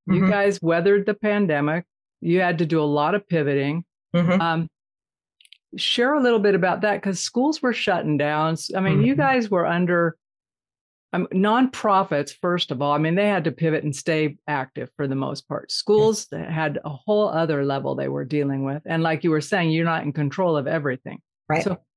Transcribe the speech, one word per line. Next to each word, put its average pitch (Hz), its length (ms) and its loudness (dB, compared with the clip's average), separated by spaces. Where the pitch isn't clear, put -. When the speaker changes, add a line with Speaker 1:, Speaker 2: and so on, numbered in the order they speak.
Speaker 1:
you 185 140 2
Speaker 2:
Mm-hmm. 190 100 4
Speaker 1:
guys 202 300 2
weathered 170 440 4
the 208 80 2
pandemic. 175 720 0
You 170 200 2
had 175 180 2
to 175 60 0
do 160 160 0
a - 20 2
lot 147 320 2
of 208 120 -6
pivoting. 143 560 0
Speaker 2:
Mm-hmm. 175 260 2
Speaker 1:
Um, 165 260 0
share 247 360 0
a 302 80 2
little 233 180 4
bit 202 160 4
about 180 260 0
that, 208 200 0
'cause 190 180 -4
schools 285 420 -2
were 247 120 0
shutting 156 440 0
down. 151 360 0
S-, - 220 -8
I 190 40 -2
mean, 196 240 2
you 254 100 2
Speaker 2:
Mm-hmm. 277 80 0
Speaker 1:
guys 262 280 2
were 175 160 2
under, 170 520 0
um, 180 200 -2
nonprofits, 196 1080 0
first 175 300 -2
of 131 100 -4
all. 143 120 0
I 147 40 2
mean, 160 180 0
they 202 120 2
had 190 180 0
to 160 60 -2
pivot 156 320 0
and 147 120 -4
stay 156 420 -2
active 131 480 -6
for 143 120 -4
the 135 80 -2
most 135 320 -6
part. - 240 -8
Schools 214 600 0
Speaker 2:
Yes. 160 200 -8
Speaker 1:
had 156 320 -4
a 151 60 -8
whole 208 400 0
other 156 360 0
level 139 300 -2
they 135 140 -4
were 143 160 -6
dealing 139 380 -2
with. 139 220 -4
And 165 180 -2
like 160 200 -2
you 170 80 2
were 151 100 2
saying, 165 300 0
you're 165 140 2
not 165 180 0
in 143 100 -4
control 156 440 0
of 135 100 -2
everything. 143 520 -4
Speaker 2:
Right. 160 140 0
Speaker 1:
So 185 160 -4